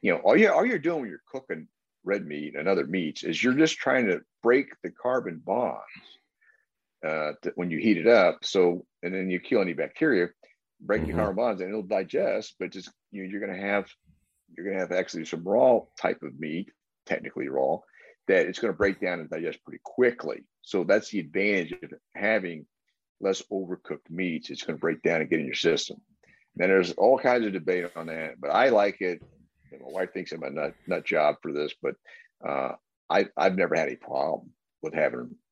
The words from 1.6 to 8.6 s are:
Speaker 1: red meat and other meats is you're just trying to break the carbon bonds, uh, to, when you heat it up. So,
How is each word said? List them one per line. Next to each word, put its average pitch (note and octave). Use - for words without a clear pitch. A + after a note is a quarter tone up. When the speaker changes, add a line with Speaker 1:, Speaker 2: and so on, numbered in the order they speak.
Speaker 1:
red G2
meat D2
and D2+
other F2+
meats D#2+
is E2
you're B2+
just D#3
trying C3
to F2
break B2+
the F2+
carbon A#2
bonds, D#2+
uh, D#2
to, -
when F2+
you D#2+
heat G#2
it E2
up. F#2+
So, F2+